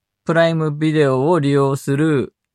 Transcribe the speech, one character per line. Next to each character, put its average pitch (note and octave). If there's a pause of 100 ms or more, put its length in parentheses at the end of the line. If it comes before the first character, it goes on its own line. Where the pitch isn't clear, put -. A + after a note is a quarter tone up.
(240)
プ E3
ラ E3
イ E3
ム D#3
ビ D#3
デ D3+
オ C3
を F3
利 C#3
用 C#3
す C#3
る D3 (200)